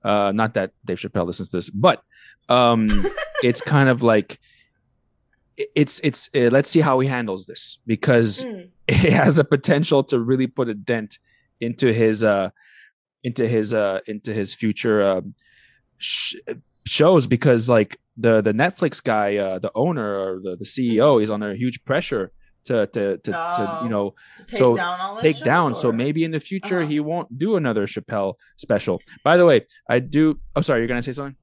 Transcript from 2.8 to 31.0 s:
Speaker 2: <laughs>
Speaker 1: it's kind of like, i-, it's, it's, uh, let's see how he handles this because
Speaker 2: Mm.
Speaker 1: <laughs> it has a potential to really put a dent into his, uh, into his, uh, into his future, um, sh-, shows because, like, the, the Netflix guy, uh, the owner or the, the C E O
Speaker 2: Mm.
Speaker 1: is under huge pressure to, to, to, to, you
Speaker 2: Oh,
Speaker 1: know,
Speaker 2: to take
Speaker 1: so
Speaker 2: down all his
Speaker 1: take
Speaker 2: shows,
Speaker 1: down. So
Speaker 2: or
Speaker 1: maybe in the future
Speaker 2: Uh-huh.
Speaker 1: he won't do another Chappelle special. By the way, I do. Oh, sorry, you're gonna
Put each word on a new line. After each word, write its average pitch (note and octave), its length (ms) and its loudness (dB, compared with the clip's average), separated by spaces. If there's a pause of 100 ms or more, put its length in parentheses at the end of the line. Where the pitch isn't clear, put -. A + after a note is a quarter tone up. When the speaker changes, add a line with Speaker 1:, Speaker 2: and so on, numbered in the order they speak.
Speaker 2:
<laughs> G4+ 560 -2
Speaker 1:
it's A#2+ 180 0
kind C#3 280 4
of B2 140 0
like, A2 360 2 (1200)
i-, C#3+ 60 -4 (100)
it's, D3 280 0
it's, - 320 -4
uh, B2 160 4
let's C#3 180 2
see D#3+ 120 4
how C3+ 180 2
he C3 80 0
handles A2+ 380 -6
this - 400 -14
because A#2 580 2
Speaker 2:
Mm. G3+ 340 -12
Speaker 1:
<laughs> - 100 -8
it D3+ 260 4
has D3+ 260 4
a C#3+ 40 4
potential C#3+ 600 2
to B2+ 140 0
really B2+ 280 0
put B2 220 -4
a G#2+ 40 -6
dent G#2+ 440 -4 (420)
into A#2 320 0
his, A2 320 2
uh, G2 260 2 (720)
into A#2+ 240 -2
his, A2 260 0
uh, G2+ 340 0
into G#2+ 260 -10
his G2+ 200 -4
future, G#2+ 500 0
um, F#2+ 300 0 (640)
sh-, - 380 -8 (500)
shows D#3 420 2
because, A#2+ 400 2
like, A2+ 300 2 (200)
the, A2+ 240 2
the G#2 120 0
Netflix D#3 500 -2
guy, G#2 340 0
uh, F#2+ 220 -4
the G2+ 160 -6
owner A2+ 440 -2
or F#2+ 240 -6
the, F#2 140 -8
the G2 80 -14
C A#2+ 300 -4
E A2 60 4
O C#3 160 6
Speaker 2:
Mm. G#2+ 60 4
Speaker 1:
is G#2+ 80 -2
under G#2 240 -4
huge A#2+ 280 -6
pressure C3+ 480 -4 (340)
to, A2 220 0
to, G2 300 -4
to, - 140 -10
to, - 0 -
you - 60 -4
Speaker 2:
Oh, E3 520 -6
Speaker 1:
know, G2+ 240 -4 (240)
Speaker 2:
to - 80 -20
take A3 140 -10
Speaker 1:
so B2 160 6
Speaker 2:
down F3+ 240 -4
all G3 160 -8
his A3 80 -10
Speaker 1:
take D#3 140 4
Speaker 2:
shows, - 80 -10
Speaker 1:
down. D3+ 300 2
So B2+ 140 -2
Speaker 2:
or A2 40 -2
Speaker 1:
maybe D3 300 -2
in E3 80 -4
the D#3 80 -6
future F#3+ 400 -6
Speaker 2:
Uh-huh. D#3 80 -2
Speaker 1:
he D3+ 120 -2
won't D3+ 380 -6
do G3+ 200 -2
another A2+ 300 0
Chappelle G2 480 -6 (220)
special. G2 440 -2 (220)
By D#3+ 140 4
the F3 80 6
way, C3+ 200 6 (240)
I B2 100 2
do. D3+ 400 0 (160)
Oh, C#3 60 0
sorry, A#2+ 200 0
you're A#2 60 -2
gonna A#2+ 160 -4